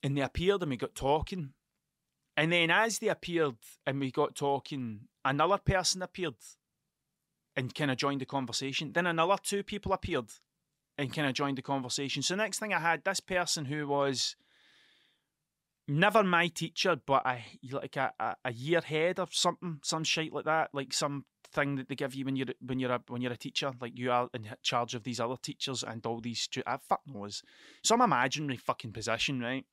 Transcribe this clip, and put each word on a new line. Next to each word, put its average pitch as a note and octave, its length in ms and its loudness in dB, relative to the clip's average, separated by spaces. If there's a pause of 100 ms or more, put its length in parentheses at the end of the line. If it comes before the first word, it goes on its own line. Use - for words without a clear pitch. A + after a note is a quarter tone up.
And C#3 120 2
they C#3+ 60 2
appeared F3+ 400 2
and E3+ 80 -2
we B2+ 80 -2
got B2 160 -4
talking. D3+ 600 -2 (840)
And D#3+ 160 4
then E3+ 160 4
as G#3 300 4
they A3+ 80 0
appeared E3 480 0 (320)
and C#3 120 0
we C3 120 0
got D3 240 0
talking, C3 720 -4 (180)
another D#3 320 4
person F#3 460 2
appeared F3 320 -4 (1200)
and B2+ 180 -4
kinda C#3+ 220 0
joined C#3 260 -2
the C3 40 -6
conversation. C3+ 680 -4
Then F3 140 4
another E3+ 340 4
two G3+ 220 -2
people G3 280 -4
appeared D#3+ 380 0 (680)
and C#3 160 -2
kinda C#3+ 220 0
joined C#3 240 0
the C3+ 60 -8
conversation. C#3 580 -2
So F3+ 140 0
next G3+ 240 -2
thing G#3 160 -2
I E3+ 40 4
had E3 240 2
this F#3+ 160 0
person F3 460 -2
who D3 220 -4
was C#3 480 0 (1500)
never F#3+ 340 6
my F3 260 4
teacher, E3 480 0
but C3+ 300 2
a, B2 140 0 (320)
like C3+ 240 -6
a, C#3 240 0
a, A2 160 -2 (100)
a B2+ 80 -2
year D3+ 280 0
head D#3 360 0
or F#3 140 -2
something, E3+ 500 -2
some D#3+ 220 -2
shite D#3 280 0
like A#2 140 -4
that, D#3 260 2
like C#3 220 -6
some C#3+ 320 -2 (260)
thing C#3 260 0
that C3 120 -6
they C#3 60 -4
give C3 180 -4
you C3+ 120 -6
when C3+ 100 -2
you're, C3 100 -2 (180)
when B2+ 160 -4
you're B2+ 120 0
a, B2 160 0
when B2 160 -6
you're B2 80 -2
a A#2 60 -8
teacher, C#3 440 -4
like A#2+ 160 -10
you B2 140 -2
are B2 240 2
in A2 120 -8 (140)
charge A#2+ 320 0
of A#2 100 -6
these A#2+ 160 -6
other A#2+ 220 -2
teachers - 400 -6
and A2+ 240 -8
all A#2 140 -4
these A2+ 220 -6
stu-, - 260 -6
I B2 100 -2
fuck - 300 -2
knows. G#2 340 -10 (420)
Some A#3 180 6
imaginary C#3 560 2
fucking - 360 -4
position, A2+ 460 0
right? B2+ 340 -4